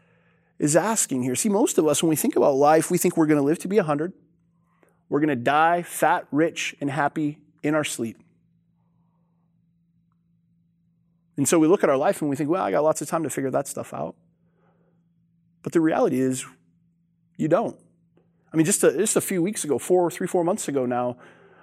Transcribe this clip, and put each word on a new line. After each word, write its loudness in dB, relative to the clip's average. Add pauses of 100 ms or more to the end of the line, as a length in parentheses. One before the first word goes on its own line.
(600)
is 2
asking 0
here. -2
See, -2
most 2
of 2
us, 2
when 2
we 2
think -2
about 4
life, 4
we 0
think 0
we're 4
gonna 2
live 0
to -10
be 2
a 2
hundred. -4 (1000)
We're 0
gonna 2
die 2
fat, 0
rich, -2
and -4
happy -2 (240)
in 0
our 0
sleep. -8 (3250)
And 0
so 4
we 4
look 4
at 2
our 2
life -2
and -2
we -2
think, -4
"Well, -2
I -2
got 0
lots 0
of -10
time -4
to -4
figure -4
that -2
stuff -12
out." -10 (1500)
But -10
the 2
reality 0
is, -2 (880)
you -2
don't. 0 (720)
I -2
mean, 2
just 0
a, 6
just -2
a 2
few -2
weeks -4
ago, -2
four, 0
three, -6
four 0
months -2
ago -2
now, -4 (460)